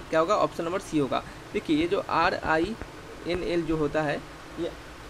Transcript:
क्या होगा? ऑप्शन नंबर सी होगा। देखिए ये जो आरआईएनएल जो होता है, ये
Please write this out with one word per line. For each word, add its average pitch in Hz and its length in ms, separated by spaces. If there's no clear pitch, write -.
क्या 160 100
होगा? 175 180
ऑप्शन 156 260
नंबर 175 180
सी - 160
होगा। 123 260
देखिए 143 240
ये 165 100
जो 185 240
आरआईएनएल 170 1500
जो 160 160
होता 156 240
है, 147 200
ये 170 120